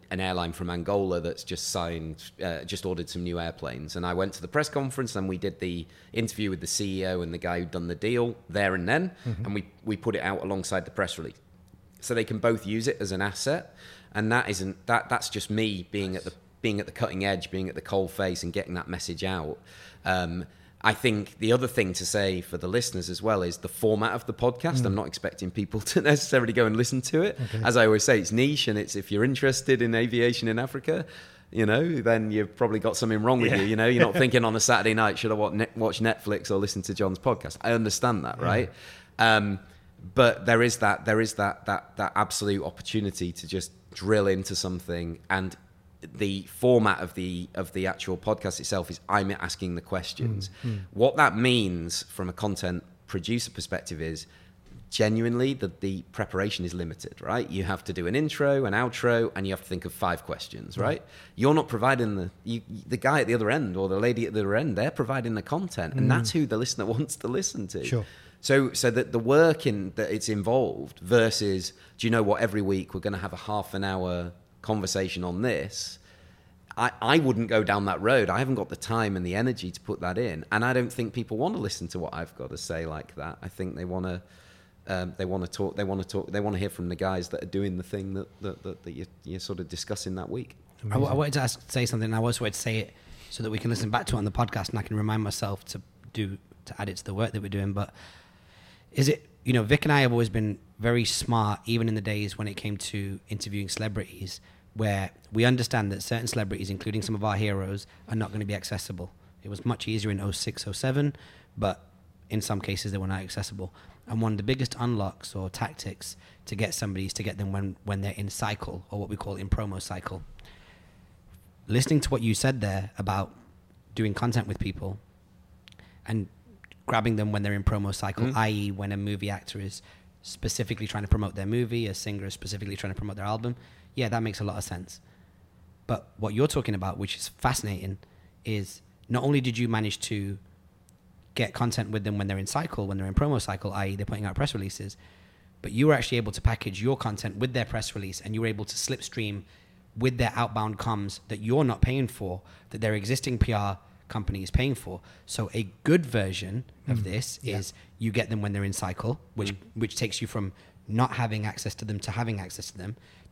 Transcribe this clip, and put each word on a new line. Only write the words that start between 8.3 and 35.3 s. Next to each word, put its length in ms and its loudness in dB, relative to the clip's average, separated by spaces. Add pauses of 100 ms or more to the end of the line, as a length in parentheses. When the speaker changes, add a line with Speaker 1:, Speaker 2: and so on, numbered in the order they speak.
Speaker 1:
there 260 2
and 140 0
then, 220 2 (140)
Speaker 2:
Mm-hmm. 200 -4
Speaker 1:
and 100 -4
we, 100 -4 (200)
we 100 0
put 220 -2
it 60 -2
out 200 -2
alongside 400 -2
the 80 -14
press 260 -2
release. 200 -10 (640)
So 120 -4
they 120 2
can 140 -4
both 280 2
use 220 0
it 100 -2
as 140 -2
an 80 -2
asset, 520 -2 (400)
and 200 2
that 160 4
isn't, 380 -4
that, 200 2
that's 220 0
just 200 -6
me 400 0
being 280 -2
at 80 -10
the, 60 -6
Speaker 2:
Nice. 80 -20 (220)
Speaker 1:
being 180 2
at 80 -4
the 40 -12
cutting 320 -2
edge, 280 0
being 180 -2
at 60 -10
the 60 -6
coal 260 0
face 360 -2
and 80 -4
getting 220 -4
that 140 -4
message 360 -6
out. 340 -4 (460)
Um, 420 0 (360)
I 120 4
think 460 0
the 120 2
other 160 4
thing 260 0
to 120 -4
say 360 2
for 160 -8
the 100 -4
listeners 420 -2
as 120 -6
well 220 2
is 140 -2
the 100 -8
format 460 2
of 140 -6
the 60 -4
podcast. 480 2
Speaker 2:
Mm. 40 2
Speaker 1:
I'm 100 2
not 120 -2
expecting 440 -6
people 280 -2
<laughs> 120 -4
to 100 4
necessarily 520 4
go 140 6
and 80 2
listen 260 2
to 220 2
it. 160 -2 (160)
Speaker 2:
Okay. 80 -2
Speaker 1:
As 140 4
I 100 10
always 160 8
say, 160 8
it's 120 -2
niche, 360 4
and 120 2
it's, 160 -4
if 160 -4
you're 120 4
interested 580 4
in 140 4
aviation 520 4
in 120 2
Africa, 460 -2 (460)
you 160 4
know, 340 4
then 300 4
you've 240 0
probably 240 2
got 180 2
something 240 4
wrong 200 6
with 100 4
Speaker 2:
Yeah. 100 4
Speaker 1:
you. 60 4
You 80 4
know, 120 6
you're 180 8
not 80 2
Speaker 2:
<laughs> 100 6
Speaker 1:
thinking 220 6
on 100 4
a 40 2
Saturday 360 6
night, 240 4
"Should 120 0